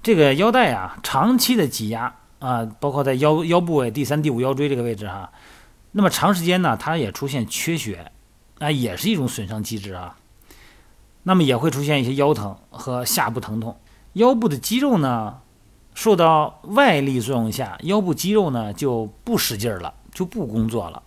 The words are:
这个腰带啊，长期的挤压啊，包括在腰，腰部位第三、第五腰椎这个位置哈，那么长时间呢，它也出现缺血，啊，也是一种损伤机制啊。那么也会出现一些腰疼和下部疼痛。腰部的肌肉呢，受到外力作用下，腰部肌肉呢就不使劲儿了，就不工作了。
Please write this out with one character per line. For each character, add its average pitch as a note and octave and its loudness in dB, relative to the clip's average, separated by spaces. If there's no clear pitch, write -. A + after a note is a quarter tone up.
这 A3+ 4
个 C#3+ 6
腰 G#3 4
带 A3+ 4
啊， F#2 -6
长 G#3 2
期 B3 2
的 F3 4
挤 A2 -4
压 A2+ -4
啊， B2 -2
包 C#3+ -2
括 C#3 -2
在 C3+ 0
腰， D3+ 2
腰 E3+ 0
部 E3+ -2
位 B2 2
第 C3 -4
三、 D3 -2
第 D3+ 0
五 A#2 -2
腰 C3 0
椎 C#3+ -2
这 C#3 -2
个 A#2+ -4
位 A#2 -4
置 G2+ -10
哈， F#2 -14
那 G3+ 0
么 F#3 6
长 F3+ 2
时 F3 0
间 F3+ 2
呢， B2+ 2
它 E3 -4
也 A#2 -2
出 - -8
现 C3 -2
缺 - -4
血， G2 -10
啊， D3+ -2
也 A#2+ -2
是 A2+ -4
一 A3 2
种 C3+ -2
损 G#2+ -6
伤 A2 -6
机 A2 -8
制 G2 -12
啊。 F2+ -14
那 F#3 2
么 F3+ 6
也 B2+ 4
会 D3 0
出 C#3 -6
现 C#3+ 2
一 B2 0
些 C3 -2
腰 C#3+ 4
疼 G2+ -6
和 B2 -8
下 A#2 0
部 A#2 -4
疼 G#2+ -6
痛。 A2+ -8
腰 A#3+ 4
部 A3+ 2
的 C#3+ 0
肌 G#3+ -2
肉 C4 2
呢， A#2 -2
受 A3 2
到 D#3+ 2
外 G#3 4
力 C3+ 0
作 B2+ -4
用 A2+ 0
下， G#2 -8
腰 G3+ 0
部 F3+ -2
肌 F3+ -2
肉 G3 2
呢 A2 -4
就 A#2 -2
不 A#3 0
使 - -2
劲 A2 -2
儿 F#2 -8
了， E2+ -10
就 F#3 -6
不 F3 -6
工 A2 -2
作 G2+ -4
了。 - -16